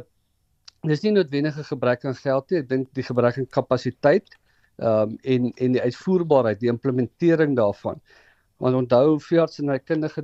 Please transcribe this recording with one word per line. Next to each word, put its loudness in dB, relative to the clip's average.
dis 0
nie 0
noodwendig 0
'n -10
gebrek -2
aan -4
geld -4
nie. 0
Ek -8
dink -2
die -4
gebrek 0
aan -6
kapasiteit, 0
ehm, 0
en, 0
en -2
die 0
uitvoerbaarheid, 0
die 0
implementering 0
daarvan. -2
Want 0
onthou, 2
veeartsenykundige -2